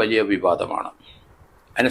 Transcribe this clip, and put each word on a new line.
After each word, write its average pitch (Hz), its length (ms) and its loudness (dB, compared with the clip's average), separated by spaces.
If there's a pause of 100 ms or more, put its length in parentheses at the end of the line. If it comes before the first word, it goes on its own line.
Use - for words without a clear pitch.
വലിയ 110 200 2 (100)
വിവാദമാണ്. 87 600 -2 (800)
അതിനെ 127 180 2